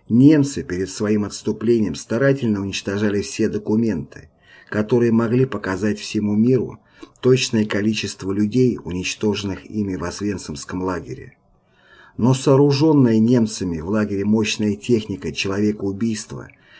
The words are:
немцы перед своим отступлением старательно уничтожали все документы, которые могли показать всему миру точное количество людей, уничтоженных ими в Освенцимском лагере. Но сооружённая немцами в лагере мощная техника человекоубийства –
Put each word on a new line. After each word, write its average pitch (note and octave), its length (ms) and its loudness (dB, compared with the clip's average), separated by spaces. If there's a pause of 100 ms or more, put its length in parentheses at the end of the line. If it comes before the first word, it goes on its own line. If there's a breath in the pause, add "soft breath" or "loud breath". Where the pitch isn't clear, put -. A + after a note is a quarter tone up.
немцы C3+ 560 6
перед F2+ 260 -4
своим G#2 360 0
отступлением A2 680 0
старательно A#2+ 680 0
уничтожали G2+ 600 -2
все G#2 280 -2
документы, G#2 800 -4 (400 soft breath)
которые A#2 420 2
могли A#2 340 2
показать G2+ 540 -2
всему G#2 340 -4
миру A#2 460 2 (400 loud breath)
точное B2 460 2
количество G#2 680 -4
людей, G#2+ 500 0
уничтоженных F#2+ 880 -4
ими G2 280 -4
в D2 80 -8
Освенцимском F#2 800 -8
лагере. E2 540 -8 (800 soft breath)
Но B2+ 180 2
сооружённая C#3 840 4
немцами G#2+ 640 0
в E2+ 80 -8
лагере G#2 340 -2
мощная G#2+ 540 0
техника G2 560 -2
человекоубийства – G2+ 1120 -4 (320 loud breath)